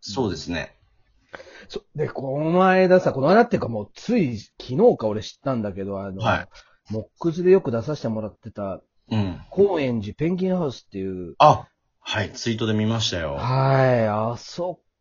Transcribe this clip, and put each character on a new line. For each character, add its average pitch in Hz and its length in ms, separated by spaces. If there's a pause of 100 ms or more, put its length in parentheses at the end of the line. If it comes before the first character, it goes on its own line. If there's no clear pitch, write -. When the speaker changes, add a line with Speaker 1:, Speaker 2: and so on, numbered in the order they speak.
Speaker 1:
そ 110 260
う - 20
で 85 80
す 76 140
ね。 80 240 (920)
Speaker 2:
そ-、 - 140 (120)
で、 147 120
こ 135 320 (120)
の 185 160
間 185 320
さ、 - 140
こ 135 80
の 143 80
間 208 120
っ 233 60
て 208 80
い - 40
う - 20
か - 60
も 110 160
う - 120
つ 240 220
い 127 200
昨 160 540
日 170 60
か 113 100
俺 104 160
知 - 140
っ - 60
た 135 120
ん 117 60
だ 101 120
け 98 100
ど、 98 180
あ 98 100
の、 95 100
Speaker 1:
は 107 200
い。 - 60 (440)
Speaker 2:
モ 107 120
ッ - 20 (140)
ク 170 120
ス 170 120
で 180 80
よ 190 100
く 143 100
出 113 100
さ 151 140
せ - 60
て 123 80
も 110 120
ら 107 80
っ - 80
て - 140
た、 98 300 (280)
Speaker 1:
う - 60
ん。 190 340
Speaker 2:
高 190 300
円 123 220
寺 104 120
ペ 160 160
ン 185 60
ギ 185 120
ン 185 80
ハ 180 120
ウ 123 40
ス - 140
っ - 40
て 101 100
い 95 100
う。 90 300
Speaker 1:
あ、 139 280 (320)
は - 240
い、 - 80
ツ - 200
イ - 20
ー 107 40
ト 113 100
で 110 60
見 107 120
ま 113 140
し - 100
た 90 80
よ。 76 180
Speaker 2:
は 135 520
い、 120 200
あ 107 300
そ - 440 (200)